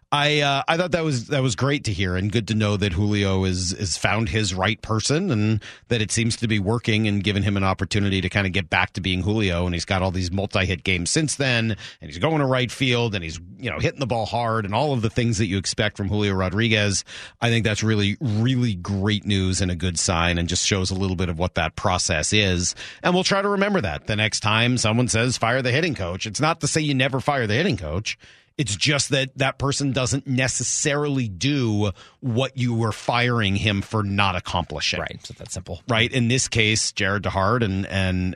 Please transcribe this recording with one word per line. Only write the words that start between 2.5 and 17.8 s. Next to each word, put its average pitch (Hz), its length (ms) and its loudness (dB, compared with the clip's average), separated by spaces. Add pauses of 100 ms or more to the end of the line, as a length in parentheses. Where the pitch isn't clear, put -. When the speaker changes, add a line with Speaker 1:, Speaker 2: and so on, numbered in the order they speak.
Speaker 1:
know 104 220 2
that 98 160 0
Julio 101 520 2
is, 92 280 0
is 92 240 -4
found 107 320 0
his 107 260 -2
right 98 260 0
person 143 520 -2
and 107 280 2 (280)
that 120 120 0
it 107 120 -2
seems 117 240 0
to 123 120 -4
be 107 120 2
working 110 480 2
and 101 160 0
giving 101 180 2
him 101 140 2
an 98 80 2
opportunity 95 560 0
to 87 80 -2
kinda 98 200 0
get 87 220 -2
back 92 220 2
to - 80 -6
being 92 220 -2
Julio. 92 440 0
And 87 80 -2
he's 82 100 -4
got 95 180 0
all 95 100 0
these 90 180 -2
multi-hit 95 540 -2
games 90 260 0
since 156 240 0
then, 117 380 0 (280)
and - 80 -16
he's 73 100 -12
going 156 200 0
to 143 80 2
right 127 240 0
field 120 460 0
and 85 80 -4
he's, 85 160 -8 (180)
you 123 100 -8
know, 80 120 -6
hitting 165 180 -2
the 135 80 -2
ball 113 200 -2
hard 113 380 0
and 95 120 -4
all 143 160 2
of 120 100 0
the 110 80 0
things 117 280 0
that 110 80 2
you 95 120 -2
expect 104 380 -2
from 101 120 -4
Julio 104 260 2
Rodriguez. 104 720 2 (360)
I 117 100 2
think 117 140 2
that's 107 180 0